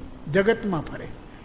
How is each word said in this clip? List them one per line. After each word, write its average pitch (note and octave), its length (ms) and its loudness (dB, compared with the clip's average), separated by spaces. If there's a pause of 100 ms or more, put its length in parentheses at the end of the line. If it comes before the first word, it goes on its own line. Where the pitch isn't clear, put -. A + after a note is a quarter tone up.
(320)
જગતમાં G3 480 4
ફરે, - 280 -8 (360)